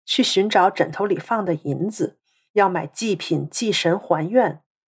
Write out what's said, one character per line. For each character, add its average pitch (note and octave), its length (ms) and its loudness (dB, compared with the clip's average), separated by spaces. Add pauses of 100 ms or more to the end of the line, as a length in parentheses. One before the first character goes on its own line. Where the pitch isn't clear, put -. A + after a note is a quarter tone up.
去 - 160 0
寻 G3+ 260 2
找 G3 220 4
枕 F3+ 200 -2
头 G3 140 -4
里 G3 140 -2
放 G#3+ 260 -4
的 F3 100 -2
银 D3+ 360 -4
子， - 280 -6 (340)
要 G3 160 4
买 F3 180 -4
祭 G#3+ 300 -4
品 D3 340 -4
祭 G#3+ 220 -2
神 F3 260 2
还 D#3 280 -2
愿， G#3+ 360 0 (240)